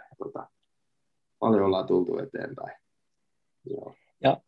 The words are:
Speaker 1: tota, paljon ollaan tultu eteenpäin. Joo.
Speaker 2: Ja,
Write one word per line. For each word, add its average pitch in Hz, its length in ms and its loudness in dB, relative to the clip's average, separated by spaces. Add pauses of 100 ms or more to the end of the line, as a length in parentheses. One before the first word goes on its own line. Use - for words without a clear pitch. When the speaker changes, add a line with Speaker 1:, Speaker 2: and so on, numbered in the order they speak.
(180)
Speaker 1:
tota, - 300 -12 (920)
paljon 110 240 4
ollaan 95 240 2
tultu 87 320 2
eteenpäin. - 580 -10 (880)
Joo. - 300 -10 (280)
Speaker 2:
Ja, 135 140 4 (100)